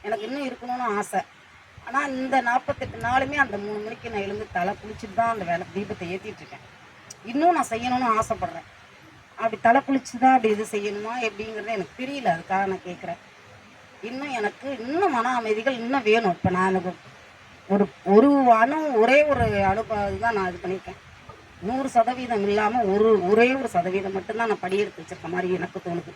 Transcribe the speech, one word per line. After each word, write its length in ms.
எனக்கு 200
இன்னும் 220
இருக்கணும்னு 380
ஆசை. 220
ஆனா 200
இந்த 300
நாற்பத்தெட்டு 580
நாளுமே 380
அந்த 200
மூணு 200
மணிக்கு 280
நான் 140
எழுந்து 200
தலை 240
குளிச்சுட்டு 400
தான் 140
அந்த 160
வேலை 140
தீபத்தை 400
ஏத்திட்டு 280
இருக்கேன். 240
இன்னும் 280
நான் 140
செய்யணும்னு 360
ஆசைப்படுறேன். 500
அப்படி 280
தலை 200
குளிச்சு 280
தான் 120
அப்படி 180
இது 200
செய்யணுமா 400
எப்படிங்கிறது 500
எனக்கு 240
தெரியல. 340
அதுக்காக 360
நான் 160
கேட்குறேன். 320
இன்னும் 320
எனக்கு 280
இன்னும் 320
மன 220
அமைதிகள் 420
இன்னும் 280
வேணும். 280
இப்ப 180
நான் 160
எனக்கு 220
ஒரு, 160
ஒரு 140
அணு, 160
ஒரே 160
ஒரு 140
அணு 180
ப-, 80
தான் 160
நான் 140
இது 120
பண்ணியிருக்கேன். 380
நூறு 280
சதவீதம் 540
இல்லாம 340
ஒரு, 160
ஒரே 160
ஒரு 100
சதவீதம் 480
மட்டும்தான் 340
நான் 140
படியெடுத்து 360
வச்சிருக்க 340
மாதிரி 140
எனக்கு 260
தோணுது. 320